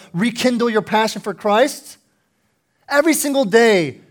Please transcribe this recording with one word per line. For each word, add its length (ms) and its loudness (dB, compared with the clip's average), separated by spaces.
rekindle 560 -2
your 120 -2
passion 400 -2
for 120 -8
Christ. 640 -2
Every 260 2
single 300 -2
day 560 2